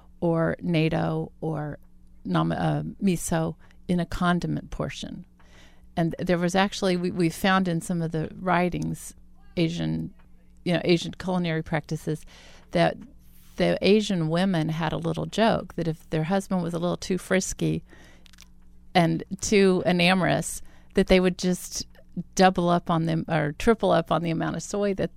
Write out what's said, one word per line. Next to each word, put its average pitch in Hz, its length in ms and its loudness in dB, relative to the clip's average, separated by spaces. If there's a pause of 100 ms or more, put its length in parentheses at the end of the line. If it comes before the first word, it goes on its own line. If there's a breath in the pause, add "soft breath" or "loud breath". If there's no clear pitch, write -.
(200 loud breath)
or 165 420 0
natto 160 800 0
or 151 380 -6 (480)
nama-, 165 300 0
uh, 151 280 -2 (180)
miso 165 540 0 (320 soft breath)
in 180 120 0
a 170 80 -2
condiment 170 640 -2
portion. - 520 -8 (720 soft breath)
And 165 220 0
there 175 220 0
was 175 160 -2
actually, 190 420 0
we, 180 140 -2
we 170 180 0
found 190 380 2
in 170 120 -2
some 170 220 -4
of 165 100 -4
the 160 280 -4
writings, 170 720 -2 (420)
Asian, 165 600 -2 (500)
you 175 80 2
know, 160 100 0
Asian 165 300 2
culinary 175 480 -2
practices, 156 640 -6 (460 loud breath)
that 170 260 2 (580)
the 175 260 2
Asian 196 480 4
women 170 400 0
had 160 240 -4
a 156 40 -6
little 160 280 -4
joke 202 500 0
that 170 120 -4
if 160 220 -8
their 156 160 0
husband 190 380 0
was 165 100 -4
a 170 60 -6
little 170 180 -2
too - 200 -4
frisky 160 680 -2 (1120 loud breath)
and 165 280 4 (180)
too 190 440 4
enamorous, 175 760 2 (340 soft breath)
that 190 120 4
they 190 120 8
would 185 180 2
just - 480 -4 (500)
double 185 340 6
up 175 200 0
on 165 160 2
them 160 220 -2
or 151 300 0
triple 214 340 2
up 165 200 2
on 170 120 2
the 165 80 -2
amount 160 240 -4
of 165 80 -8
soy 202 320 -2
that - 220 -4